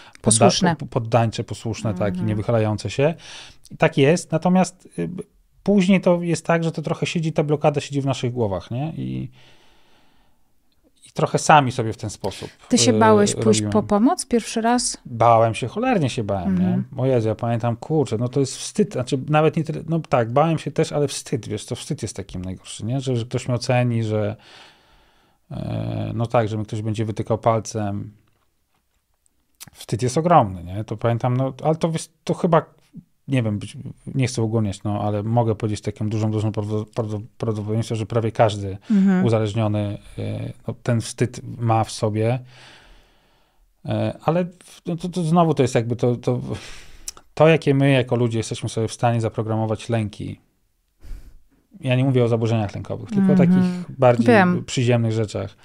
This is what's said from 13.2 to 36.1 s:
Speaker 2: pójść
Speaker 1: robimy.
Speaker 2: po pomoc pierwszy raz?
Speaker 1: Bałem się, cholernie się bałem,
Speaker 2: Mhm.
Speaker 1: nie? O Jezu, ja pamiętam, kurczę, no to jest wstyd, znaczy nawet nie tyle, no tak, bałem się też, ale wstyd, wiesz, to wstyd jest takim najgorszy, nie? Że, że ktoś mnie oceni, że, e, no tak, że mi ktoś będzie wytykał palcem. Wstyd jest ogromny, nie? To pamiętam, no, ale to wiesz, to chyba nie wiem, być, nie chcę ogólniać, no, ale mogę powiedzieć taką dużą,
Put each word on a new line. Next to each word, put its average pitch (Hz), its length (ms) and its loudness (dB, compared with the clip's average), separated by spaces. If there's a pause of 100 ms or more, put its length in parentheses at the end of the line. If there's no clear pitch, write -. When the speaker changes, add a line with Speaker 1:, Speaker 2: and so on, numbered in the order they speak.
Speaker 2:
pójść 214 260 4
Speaker 1:
robimy. 208 120 -2
Speaker 2:
po 214 100 2
pomoc 233 440 2
pierwszy 233 340 -2
raz? 240 360 0 (100)
Speaker 1:
Bałem 113 480 4
się, 120 140 -6
cholernie 208 420 0
się 110 140 -4
bałem, 98 240 -2
Speaker 2:
Mhm. 123 360 0 (120)
Speaker 1:
nie? 120 60 -2
O 131 40 2
Jezu, 120 220 2
ja 107 60 0
pamiętam, 117 420 -2
kurczę, 147 420 0
no 123 100 -2
to 139 120 0
jest 131 160 -2
wstyd, - 360 -2
znaczy 131 260 -4 (100)
nawet 151 280 4
nie 160 80 -2
tyle, 151 240 -8
no 165 200 0
tak, 120 240 2
bałem 151 260 2
się 147 120 -8
też, 160 220 -2
ale 147 160 0
wstyd, - 400 -6
wiesz, 104 180 -6
to 123 100 -8
wstyd - 260 -8
jest - 140 -8
takim 90 280 -10
najgorszy, 92 400 -12
nie? 127 160 -2
Że, 127 160 -2
że 113 80 -2
ktoś - 240 -6
mnie 127 60 0
oceni, 120 500 0
że, 107 320 -2 (1120)
e, 110 640 -6
no 113 120 -2
tak, 113 220 0
że 110 100 -6
mi 104 60 -4
ktoś 107 180 -8
będzie 110 220 -4
wytykał 110 340 -4
palcem. 107 720 -4 (1600)
Wstyd - 300 -8
jest 123 160 0
ogromny, 120 460 4
nie? 98 200 -6
To 113 120 -8
pamiętam, 120 400 0
no, 131 160 -2 (120)
ale 160 120 2
to 170 140 0
wiesz, 160 180 -6 (160)
to 165 100 -2
chyba 160 300 2 (640)
nie 131 140 2
wiem, 104 160 -2
być, - 180 -12 (380)
nie 131 120 2
chcę 117 160 -2
ogólniać, 110 400 0
no, 104 200 -2
ale 104 200 -2
mogę 113 320 2
powiedzieć 107 260 -4
taką 107 280 -4
dużą, 107 220 -2